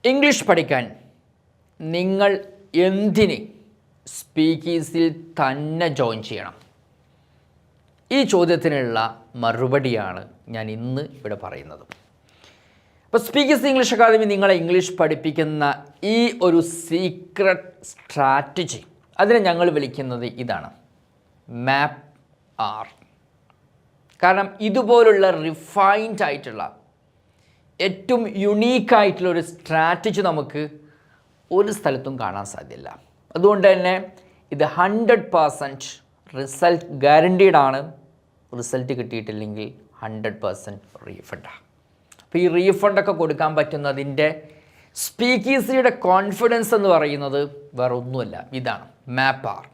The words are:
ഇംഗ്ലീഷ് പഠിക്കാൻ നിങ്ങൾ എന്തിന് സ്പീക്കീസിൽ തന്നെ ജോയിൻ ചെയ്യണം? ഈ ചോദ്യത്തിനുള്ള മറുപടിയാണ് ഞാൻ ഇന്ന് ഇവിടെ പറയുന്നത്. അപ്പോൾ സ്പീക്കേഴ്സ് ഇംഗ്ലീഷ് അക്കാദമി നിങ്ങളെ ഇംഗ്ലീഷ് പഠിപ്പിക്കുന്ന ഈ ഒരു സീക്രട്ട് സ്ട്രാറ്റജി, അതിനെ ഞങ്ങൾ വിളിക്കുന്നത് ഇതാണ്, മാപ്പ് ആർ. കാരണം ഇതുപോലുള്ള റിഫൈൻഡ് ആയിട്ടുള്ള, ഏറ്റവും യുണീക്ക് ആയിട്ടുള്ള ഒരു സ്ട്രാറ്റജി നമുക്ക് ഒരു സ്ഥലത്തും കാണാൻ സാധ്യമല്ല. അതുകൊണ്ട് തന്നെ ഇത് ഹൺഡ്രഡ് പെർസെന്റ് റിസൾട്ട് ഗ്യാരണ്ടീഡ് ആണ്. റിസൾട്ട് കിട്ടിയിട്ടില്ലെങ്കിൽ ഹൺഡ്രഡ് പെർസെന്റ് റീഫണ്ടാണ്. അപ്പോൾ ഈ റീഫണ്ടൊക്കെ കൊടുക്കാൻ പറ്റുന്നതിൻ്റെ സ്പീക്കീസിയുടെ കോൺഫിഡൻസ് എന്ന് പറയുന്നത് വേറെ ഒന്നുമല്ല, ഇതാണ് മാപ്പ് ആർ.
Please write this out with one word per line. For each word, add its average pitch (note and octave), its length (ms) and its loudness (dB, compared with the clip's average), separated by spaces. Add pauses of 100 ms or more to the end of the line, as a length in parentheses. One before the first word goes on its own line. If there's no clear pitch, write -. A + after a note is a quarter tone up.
(100)
ഇംഗ്ലീഷ് C#4 380 2
പഠിക്കാൻ D3+ 360 2 (1080)
നിങ്ങൾ F#3+ 360 2 (560)
എന്തിന് F#3+ 520 2 (760)
സ്പീക്കീസിൽ E3 880 -2 (340)
തന്നെ D3+ 480 -2 (120)
ജോയിൻ A2+ 300 -2
ചെയ്യണം? F#2+ 280 -12 (1600)
ഈ - 20 6 (140)
ചോദ്യത്തിനുള്ള D#3+ 680 2 (460)
മറുപടിയാണ് A#2 760 -2 (320)
ഞാൻ A2 120 -8 (100)
ഇന്ന് B2+ 260 -8 (160)
ഇവിടെ G#2 260 -10
പറയുന്നത്. D#2 400 -16 (1200)
അപ്പോൾ A3+ 220 0
സ്പീക്കേഴ്സ് C4+ 420 2
ഇംഗ്ലീഷ് B3+ 260 2
അക്കാദമി A3 380 6
നിങ്ങളെ G3 260 4
ഇംഗ്ലീഷ് F3 400 0
പഠിപ്പിക്കുന്ന D3+ 640 -2 (500)
ഈ - 20 2 (300)
ഒരു E3+ 140 6 (240)
സീക്രട്ട് F#3 840 -2 (220)
സ്ട്രാറ്റജി, C#3 880 -2 (420)
അതിനെ A3 260 4
ഞങ്ങൾ F3 180 2 (100)
വിളിക്കുന്നത് B2+ 500 -6 (180)
ഇതാണ്, E2+ 260 -8 (960)
മാപ്പ് C#3+ 360 0 (720)
ആർ. G#2+ 120 -12 (1400)
കാരണം F#3+ 260 4 (200)
ഇതുപോലുള്ള A3 580 6 (220)
റിഫൈൻഡ് G3 760 0
ആയിട്ടുള്ള, C3+ 360 -8 (1200)
ഏറ്റവും A#3 360 -2 (220)
യുണീക്ക് A3 540 2
ആയിട്ടുള്ള F3+ 360 2
ഒരു E3 160 0
സ്ട്രാറ്റജി E3+ 760 -2
നമുക്ക് D3+ 340 -4 (960)
ഒരു G3+ 220 2
സ്ഥലത്തും C3+ 420 -4
കാണാൻ G2 320 -8
സാധ്യമല്ല. - 360 -18 (480)
അതുകൊണ്ട് G3 340 4
തന്നെ F3+ 240 2 (600)
ഇത് D3 100 2 (120)
ഹൺഡ്രഡ് G#3 580 2
പെർസെന്റ് C#3+ 540 -2 (480)
റിസൾട്ട് E3 500 0 (180)
ഗ്യാരണ്ടീഡ് E3+ 640 6
ആണ്. C3+ 140 -2 (800)
റിസൾട്ട് B2+ 400 -6
കിട്ടിയിട്ടില്ലെങ്കിൽ G#2+ 680 -10 (340)
ഹൺഡ്രഡ് A2 420 -10
പെർസെന്റ് G2+ 380 -10 (240)
റീഫണ്ടാണ്. - 540 -18 (600)
അപ്പോൾ - 220 -6
ഈ - 100 2
റീഫണ്ടൊക്കെ G3 680 2
കൊടുക്കാൻ D#3 380 -2
പറ്റുന്നതിൻ്റെ C#3+ 680 -2 (760)
സ്പീക്കീസിയുടെ B3 880 0 (160)
കോൺഫിഡൻസ് A3 680 2
എന്ന് G3 180 2
പറയുന്നത് C#3+ 440 -2 (380)
വേറെ B2 220 0
ഒന്നുമല്ല, B2 360 -8 (220)
ഇതാണ് A#2 280 -8 (320)
മാപ്പ് C3 380 -2
ആർ. - 180 -18